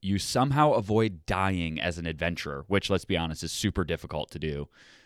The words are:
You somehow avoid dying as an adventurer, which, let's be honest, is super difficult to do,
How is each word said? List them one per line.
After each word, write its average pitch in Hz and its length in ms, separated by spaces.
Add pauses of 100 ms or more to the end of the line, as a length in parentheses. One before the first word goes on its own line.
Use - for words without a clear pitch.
You 98 160
somehow 139 540
avoid 107 540
dying 90 540
as 82 180
an 85 80
adventurer, 80 600
which, 98 240
let's 95 140
be 95 120
honest, 82 280
is 80 80
super 98 320
difficult 78 480
to - 80
do, 71 280 (380)